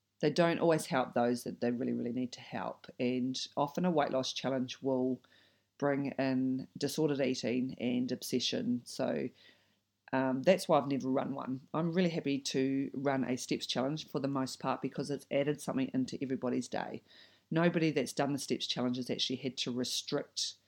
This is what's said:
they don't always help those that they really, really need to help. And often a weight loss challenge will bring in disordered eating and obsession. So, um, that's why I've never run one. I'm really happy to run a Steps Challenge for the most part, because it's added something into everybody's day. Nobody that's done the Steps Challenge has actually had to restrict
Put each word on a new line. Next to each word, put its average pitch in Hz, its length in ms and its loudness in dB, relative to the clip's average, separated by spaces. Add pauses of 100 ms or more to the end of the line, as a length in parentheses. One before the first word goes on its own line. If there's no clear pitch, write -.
(200)
they 151 100 4
don't 170 280 4
always 160 280 4
help 131 260 0
those 120 320 2
that - 160 -6
they 120 100 2
really, 123 220 -2
really 120 200 -2
need 123 200 -2
to - 80 -14
help. - 460 -8 (120)
And 127 480 0 (100)
often 147 280 0
a 180 60 4
weight 151 200 2
loss 131 220 -2
challenge 127 480 -2
will 131 400 0 (560)
bring 139 420 0
in 131 500 2 (100)
disordered 143 420 2
eating 127 580 0
and 123 320 0
obsession. 123 760 0
So, 127 440 -2 (840)
um, 131 320 2
that's 185 240 4
why 156 100 6
I've 127 80 2
never 131 240 0
run 135 240 0
one. 131 260 -6 (140)
I'm 165 180 0
really 175 180 2
happy 143 280 -2
to 135 560 0
run 135 300 0
a 127 120 0
Steps - 300 -4
Challenge 139 400 -2
for 147 140 -4
the 139 80 -2
most 131 320 -2
part, 131 200 0
because 139 300 -4
it's 139 200 -6
added 143 300 2
something 131 320 -2
into 131 300 -2
everybody's 127 460 -2
day. - 340 -6 (480)
Nobody 165 400 4
that's 131 220 0
done 139 200 0
the 139 60 -2
Steps - 300 -2
Challenge 127 280 0
has 127 140 -4
actually - 260 -2
had 127 220 -6
to 127 140 -4
restrict - 840 -4 (140)